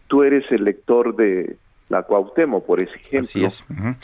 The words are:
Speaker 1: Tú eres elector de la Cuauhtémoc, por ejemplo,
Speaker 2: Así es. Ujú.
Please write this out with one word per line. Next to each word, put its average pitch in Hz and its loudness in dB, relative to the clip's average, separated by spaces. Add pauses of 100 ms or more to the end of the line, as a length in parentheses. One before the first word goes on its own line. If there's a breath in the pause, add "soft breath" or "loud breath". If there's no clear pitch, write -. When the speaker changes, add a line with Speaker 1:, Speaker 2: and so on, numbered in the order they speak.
Speaker 1:
Tú 143 4
eres 139 2
elector 117 0
de 95 0 (320)
la 92 -2
Cuauhtémoc, 104 0
por 90 2
ejemplo, - -6
Speaker 2:
Así 107 -4
es. - -6
Ujú. 113 -6